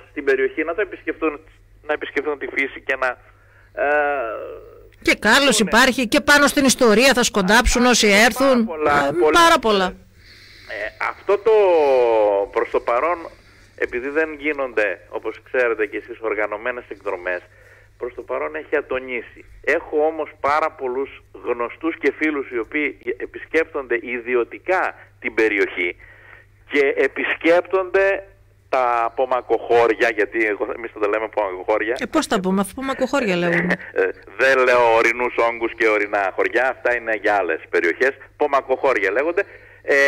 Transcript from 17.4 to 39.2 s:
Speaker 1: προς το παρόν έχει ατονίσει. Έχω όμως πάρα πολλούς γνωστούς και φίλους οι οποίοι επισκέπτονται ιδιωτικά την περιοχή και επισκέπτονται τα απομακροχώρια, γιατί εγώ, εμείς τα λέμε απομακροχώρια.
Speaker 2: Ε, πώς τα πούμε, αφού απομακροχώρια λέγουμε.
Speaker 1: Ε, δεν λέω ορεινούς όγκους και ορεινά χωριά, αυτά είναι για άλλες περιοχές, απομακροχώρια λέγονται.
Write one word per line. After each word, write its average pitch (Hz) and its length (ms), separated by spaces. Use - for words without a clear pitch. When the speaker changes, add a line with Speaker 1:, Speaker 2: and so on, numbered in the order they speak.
Speaker 1:
προς - 180
το 127 60
παρόν 143 340
έχει 156 200
ατονίσει. 131 680
Έχω 151 420
όμως 156 240
πάρα 151 320
πολλούς 131 520
γνωστούς 120 540
και 139 200
φίλους 151 340
οι 123 80
οποίοι 143 380
επισκέπτονται 135 840
ιδιωτικά 123 920
την 120 140
περιοχή 95 600
και 143 260
επισκέπτονται 180 1300
τα 120 360
απομακροχώρια, 117 1040
γιατί 110 360
εγώ, 104 300
εμείς 113 240
τα 104 80
λέμε 107 180
απομακροχώρια. 107 760
Speaker 2:
Ε, 254 60
πώς 302 220
τα 233 120
πούμε, 190 220
αφού 196 100
απομακροχώρια 262 640
λέγουμε. 175 380
Speaker 1:
Ε, 95 100
δεν 131 260
λέω 123 320
ορεινούς 117 400
όγκους 113 280
και 113 100
ορεινά 104 480
χωριά, 110 340
αυτά 123 260
είναι 113 260
για 104 140
άλλες 85 240
περιοχές, 87 420
απομακροχώρια 131 760
λέγονται. 165 320